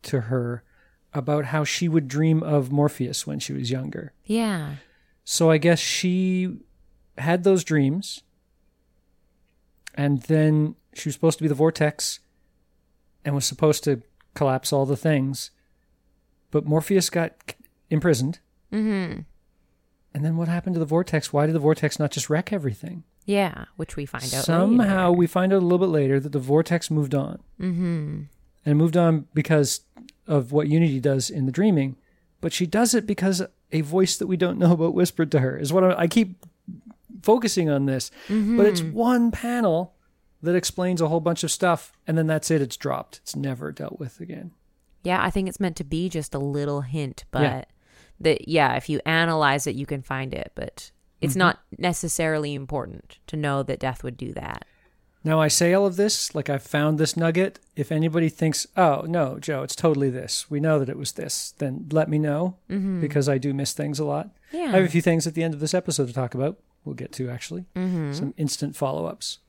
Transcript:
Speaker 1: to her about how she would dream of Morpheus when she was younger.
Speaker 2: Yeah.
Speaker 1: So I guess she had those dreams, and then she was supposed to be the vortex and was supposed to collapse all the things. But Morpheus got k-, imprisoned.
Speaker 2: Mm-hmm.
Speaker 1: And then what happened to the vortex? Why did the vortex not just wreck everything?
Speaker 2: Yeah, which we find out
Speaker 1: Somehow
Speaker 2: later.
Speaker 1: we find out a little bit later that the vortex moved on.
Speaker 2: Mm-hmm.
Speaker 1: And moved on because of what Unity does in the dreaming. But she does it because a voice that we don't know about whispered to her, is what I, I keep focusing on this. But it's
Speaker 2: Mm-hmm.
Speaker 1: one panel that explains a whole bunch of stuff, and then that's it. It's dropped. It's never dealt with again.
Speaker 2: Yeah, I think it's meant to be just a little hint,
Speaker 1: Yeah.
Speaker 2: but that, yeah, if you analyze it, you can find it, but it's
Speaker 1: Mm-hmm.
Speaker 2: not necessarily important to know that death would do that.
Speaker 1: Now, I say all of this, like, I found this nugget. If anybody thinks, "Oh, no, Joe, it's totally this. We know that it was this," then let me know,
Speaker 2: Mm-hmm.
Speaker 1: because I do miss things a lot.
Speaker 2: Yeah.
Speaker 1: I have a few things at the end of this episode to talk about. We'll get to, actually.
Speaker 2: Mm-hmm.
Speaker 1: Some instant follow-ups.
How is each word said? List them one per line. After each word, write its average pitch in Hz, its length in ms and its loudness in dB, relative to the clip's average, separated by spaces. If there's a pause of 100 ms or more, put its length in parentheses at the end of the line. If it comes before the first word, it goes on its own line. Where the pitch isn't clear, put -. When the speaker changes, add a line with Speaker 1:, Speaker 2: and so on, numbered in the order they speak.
Speaker 1:
to 135 180 -2
her 120 400 -4 (500)
about 143 340 -2
how 147 180 -2
she 170 240 -2
would 156 180 2
dream 156 360 2
of 147 280 0
Morpheus 143 560 0
when 147 140 -6
she - 120 -8
was 131 180 -4
younger. 131 420 -6 (120)
Speaker 2:
Yeah. 196 520 -4 (480)
Speaker 1:
So 160 260 4
I 160 80 6
guess 165 200 4
she 185 800 0 (640)
had 175 260 0
those 190 200 6
dreams, 151 580 0 (1700)
and 143 280 0
then 156 520 2 (200)
she - 140 -8
was 139 60 -4
supposed 160 240 2
to 156 60 -2
be 156 40 2
the 147 60 2
vortex 151 680 0 (1040)
and 143 100 -2
was 139 100 0
supposed 151 400 2
to 131 180 0 (320)
collapse 131 380 0
all 139 140 2
the 135 100 0
things. 139 540 0 (1000)
But 151 160 0
Morpheus 160 440 2
got 170 220 -2 (140)
k-, - 100 -16 (340)
imprisoned. 151 500 2 (320)
Speaker 2:
Mm-hmm. 196 480 -2 (920)
Speaker 1:
And 143 100 -2
then 160 120 0
what 165 120 -2
happened 175 260 -2
to 165 60 0
the 156 60 0
vortex? 160 460 0
Why 151 140 2
did 160 80 0
the 160 60 2
vortex 151 380 2
not 147 120 0
just - 180 -6
wreck 165 240 0
everything? 160 520 -6 (200)
Speaker 2:
Yeah, 196 420 -2 (100)
which - 200 -10
we 147 80 -8
find 123 200 -10 (100)
out 139 100 -2
Speaker 1:
Somehow 190 680 4
Speaker 2:
later. 175 80 4
Speaker 1:
we 175 80 6
find 185 260 2
out 196 100 6
a - 20 2
little 180 140 4
bit 185 140 2
later 139 280 4
that 143 120 -8
the 147 80 0
vortex 160 500 2
moved 147 240 0
on. - 260 -4 (200)
Speaker 2:
Mm-hmm. 170 640 -4 (440)
Speaker 1:
And 147 120 4
moved 160 180 4
on 165 380 4
because 151 460 2 (460)
of 139 260 0
what 147 160 2
Unity 151 320 4
does 135 300 0
in 131 160 -2
the 131 60 -2
dreaming. 151 440 2 (440)
But 165 120 -4
she 180 140 -2
does 220 280 2
it 214 120 0
because 190 360 0 (280)
a 160 100 0
voice 175 360 2
that 190 100 -4
we 185 100 0
don't 180 220 0
know 175 140 6
about 165 220 2
whispered 170 380 2
to 147 80 4
her, 131 160 0
is 143 160 -4
what 185 120 6
I, 180 180 4
I 170 60 2
keep 185 360 0 (760)
focusing 208 480 2
on 139 160 2
this. 131 240 -2 (180)
But 220 380 4
it's 185 140 2
Speaker 2:
Mm-hmm. 165 120 -6
Speaker 1:
one 233 380 2
panel 214 640 -2 (480)
that 175 140 0
explains 180 440 -2
a 160 80 2
whole 165 120 0
bunch 165 240 -2
of 156 60 -4
stuff, - 420 0 (140)
and 160 120 0
then 160 80 2
that's 156 240 -2
it. 160 100 4
It's 131 160 -2
dropped. - 460 -6
It's - 140 -14
never 135 360 -6
dealt - 260 -10
with 135 220 -12
again. 170 300 -14 (540)
Speaker 2:
Yeah, 180 200 -2
I - 60 -4
think 190 180 -4
it's 180 120 -12
meant 180 160 -2
to - 80 -10
be 165 240 -4
just 160 260 -8
a 143 60 -6
little 143 420 -4
hint, 135 500 -8
Speaker 1:
Yeah. 131 80 -2 (200)
Speaker 2:
but - 80 -18 (520)
that, - 280 2
yeah, 143 280 2
if - 120 -6
you 147 180 -2
analyze 156 600 0
it, 127 100 -4
you 135 100 -8
can 135 160 -8
find 131 320 -8
it, - 200 -10
but - 360 -12 (300)
it's 143 140 0
Speaker 1:
Mm-hmm. 180 40 0
Speaker 2:
not 180 200 4 (200)
necessarily 160 760 -2
important 139 640 -8 (100)
to 160 80 -8
know 143 280 -2
that 135 160 -4
death 131 240 -4
would 123 120 -8
do - 180 -10
that. - 300 -10 (600)
Speaker 1:
Now, 156 160 4
I 156 60 4
say 170 260 4
all 202 140 6
of 180 80 0
this, 202 400 0
like, 147 160 -4
I 139 80 0
found 151 400 0
this 156 180 0
nugget. 165 440 0 (160)
If 147 160 -4
anybody 160 360 2
thinks, - 380 -2 (100)
"Oh, 156 320 4
no, 147 300 -2
Joe, 143 240 -4
it's - 140 -8
totally 139 340 2
this. - 400 -8
We 147 80 -4
know 156 220 4
that 127 80 -2
it 139 100 -8
was 143 140 -8
this," - 460 -8
then 139 340 -6
let 160 160 2
me 151 100 0
know, 156 380 -2 (120)
Speaker 2:
Mm-hmm. 190 320 -4
Speaker 1:
because 147 280 0
I 135 100 0
do 139 160 -2
miss 139 180 -4
things 147 280 -6
a 151 40 -2
lot. 147 260 -4 (200)
Speaker 2:
Yeah. 339 140 -6
Speaker 1:
I 214 140 2
have 190 60 6
a 175 40 2
few 165 120 2
things 165 280 2
at 151 60 -8
the 165 100 -2
end 165 100 -2
of 143 60 -10
this 156 140 -2
episode 151 340 0
to 120 40 -10
talk 127 220 -4
about. 143 240 -4 (260)
We'll 143 120 -10
get 127 160 -12
to, 127 180 -8
actually. 170 360 -10 (100)
Speaker 2:
Mm-hmm. 175 380 -2
Speaker 1:
Some 143 220 -6
instant 143 380 -4
follow-ups. - 640 -6 (100)